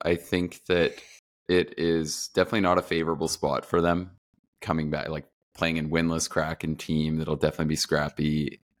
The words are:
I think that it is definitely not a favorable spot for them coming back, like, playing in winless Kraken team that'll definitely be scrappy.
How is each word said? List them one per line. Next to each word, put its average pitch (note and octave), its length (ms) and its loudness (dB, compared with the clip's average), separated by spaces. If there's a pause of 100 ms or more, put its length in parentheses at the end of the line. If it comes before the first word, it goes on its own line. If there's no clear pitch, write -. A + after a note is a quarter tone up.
I E2+ 120 2
think - 520 -2
that E2+ 280 2 (540)
it F2 300 2
is E2 560 0
definitely G2 280 2
not F2+ 160 4
a F2+ 40 4
favorable D#2+ 460 -2
spot C#2+ 360 -2
for F2 160 2
them F2 320 0 (480)
coming D#2+ 300 -2
back, D2+ 180 -4
like, D2+ 180 -8 (280)
playing E2 220 -2
in D#2 140 -2
winless E2 380 0
Kraken D#2+ 480 -2
team D#2 400 0
that'll D2+ 200 -2
definitely D#2 300 0
be D#2 100 0
scrappy. D2+ 840 -2 (200)